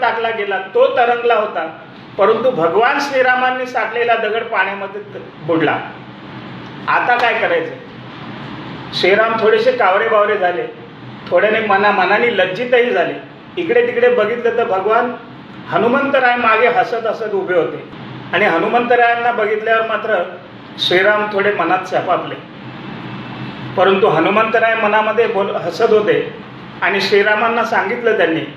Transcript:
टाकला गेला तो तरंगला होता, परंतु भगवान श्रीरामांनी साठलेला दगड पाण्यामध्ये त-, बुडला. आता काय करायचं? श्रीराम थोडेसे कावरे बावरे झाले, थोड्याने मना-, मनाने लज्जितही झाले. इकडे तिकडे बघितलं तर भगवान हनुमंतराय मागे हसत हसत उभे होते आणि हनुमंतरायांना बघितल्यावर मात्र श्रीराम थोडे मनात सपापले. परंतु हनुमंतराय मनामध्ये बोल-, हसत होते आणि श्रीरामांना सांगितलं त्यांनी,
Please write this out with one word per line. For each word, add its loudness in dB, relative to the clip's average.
टाकला 0
गेला -4
तो 0
तरंगला 2
होता, -4
परंतु 4
भगवान 2
श्रीरामांनी 0
साठलेला 0
दगड -2
पाण्यामध्ये -4
त-, -14
बुडला. 0
आता 2
काय 2
करायचं? -2
श्रीराम 4
थोडेसे 4
कावरे 2
बावरे 2
झाले, 0
थोड्याने 4
मना-, 2
मनाने 2
लज्जितही 2
झाले. 0
इकडे 2
तिकडे 4
बघितलं 0
तर 2
भगवान 0
हनुमंतराय 2
मागे 2
हसत 0
हसत -4
उभे -2
होते -2
आणि 2
हनुमंतरायांना 2
बघितल्यावर 0
मात्र -2
श्रीराम 2
थोडे 0
मनात -2
सपापले. -2
परंतु 4
हनुमंतराय 2
मनामध्ये 2
बोल-, -2
हसत 0
होते 2
आणि 0
श्रीरामांना 2
सांगितलं 0
त्यांनी, 2